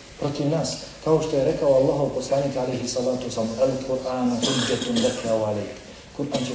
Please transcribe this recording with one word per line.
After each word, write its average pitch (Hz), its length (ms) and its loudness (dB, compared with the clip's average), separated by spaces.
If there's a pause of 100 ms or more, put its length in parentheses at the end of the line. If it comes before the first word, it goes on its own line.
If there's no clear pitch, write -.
(200)
protiv 143 280 -2
nas. 160 280 0 (280)
Kao 156 180 4
što - 140 -2
je 135 80 4
rekao 147 300 4
Allahov 143 340 4
poslanik, 139 480 0
alejhi 123 320 -2
salatu 123 380 0
vesselam: 113 220 -2 (120)
„El 131 100 6 (180)
Kur'anu 127 480 0
hudžetun 123 580 0
leke 117 360 0
au 110 140 2
alejk.” 104 300 -2 (440)
Kur'an 131 280 -2
će 123 80 -4